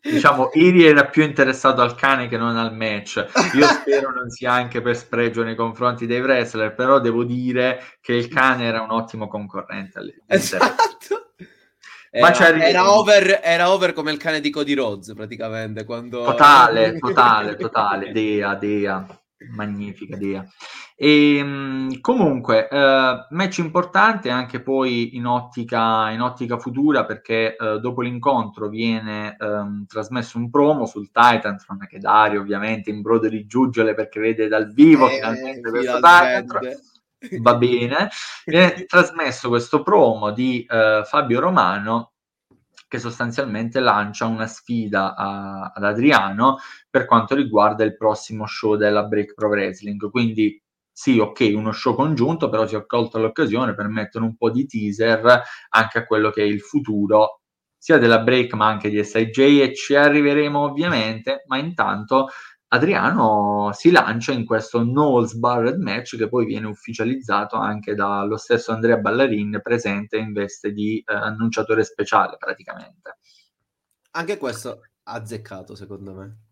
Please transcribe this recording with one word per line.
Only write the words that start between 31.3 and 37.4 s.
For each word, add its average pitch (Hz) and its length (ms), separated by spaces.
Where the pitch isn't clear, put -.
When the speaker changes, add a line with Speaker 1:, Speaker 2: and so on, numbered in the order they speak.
Speaker 1:
che - 120
Dario 104 420
ovviamente 104 480
imbroda 107 400
di 107 160
giuggiole 117 480
perché 107 260
vede 110 300
dal 107 240
vivo 139 360
Speaker 2:
Eh, 135 80
Speaker 1:
finalmente 131 520
questo 123 280
Speaker 2:
finalmente. 127 600
Speaker 1:
Titantron. 185 240